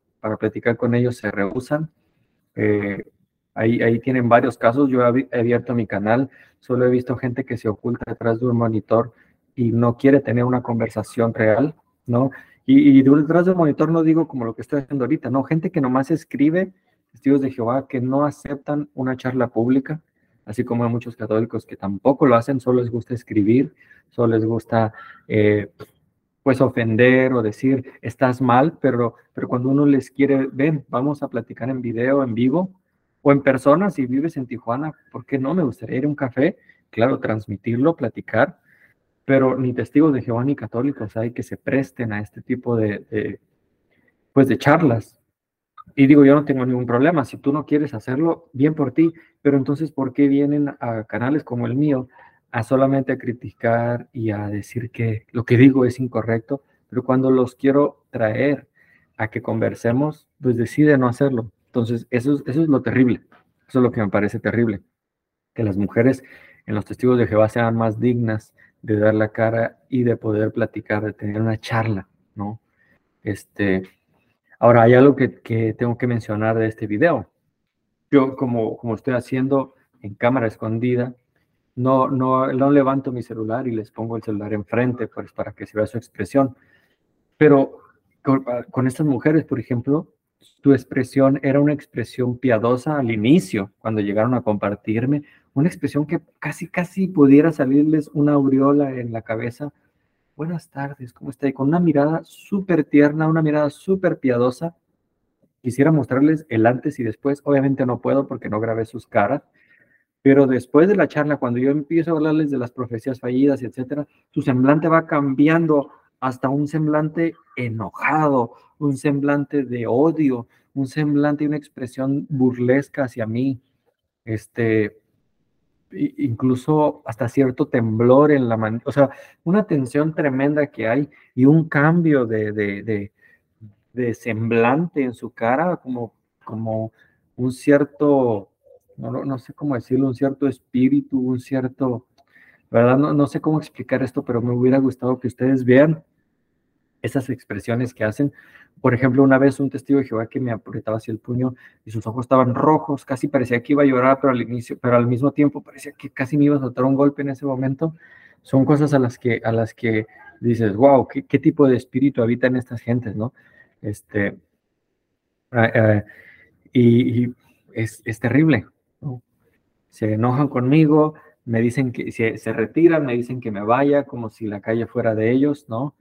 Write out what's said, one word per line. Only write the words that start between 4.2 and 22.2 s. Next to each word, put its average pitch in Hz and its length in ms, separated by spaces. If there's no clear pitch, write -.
varios 120 280
casos, 131 320
yo 127 120
he 123 40
abi-, 123 260
he 123 80
abierto 120 340
mi 117 140
canal, 110 420
solo 127 260
he 127 40
visto 127 260
gente 123 300
que 117 120
se 110 120
oculta 120 380
detrás 113 320
de 127 80
un 120 100
monitor 113 560
y 120 160
no 120 260
quiere 135 220
tener 120 240
una 123 180
conversación 113 720
real, 117 420
¿no? 127 260
Y, 139 320
y 131 60
detrás 156 420
del 185 100
monitor 156 360
no 165 120
digo 160 240
como 123 180
lo 113 100
que - 60
estoy 143 200
haciendo 131 240
ahorita, 135 240
no, 131 140
gente 165 280
que 160 100
nomás 131 300
escribe, 160 600
testigos 139 300
de 135 100
Jehová, 123 360
que 127 140
no 135 240
aceptan 147 680
una 131 220
charla 127 320
pública, 131 540
así 117 180
como 120 200
hay 117 60
muchos 117 260
católicos 110 500
que - 120
tampoco 110 480